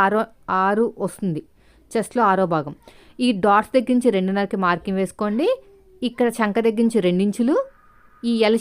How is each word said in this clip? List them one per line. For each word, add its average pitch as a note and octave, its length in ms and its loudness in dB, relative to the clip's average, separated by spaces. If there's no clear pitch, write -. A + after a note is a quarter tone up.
ఆరు, G#3+ 180 2
ఆరు G#3 240 2
వస్తుంది E3+ 360 -6
చెస్ట్‌లో A#3 400 -2
ఆరో F#3+ 240 2
భాగం. C#3+ 220 -4
ఈ - 20 4
డాట్స్ G#3 320 2
దగ్గర B3+ 200 2
నుంచి A#3+ 200 2
రెండున్నరకి F#3+ 500 -2
మార్కింగ్ F#3+ 360 -2
వేసుకోండి. G#3+ 480 -2
ఇక్కడ A#3+ 200 0
చంక G#3 180 -2
దగ్గర A3 180 0
నుంచి A3 220 0
రెండు F3+ 180 2
ఇంచులు, B3 320 0
ఈ A#3 120 -2
ఎల్ A3+ 120 2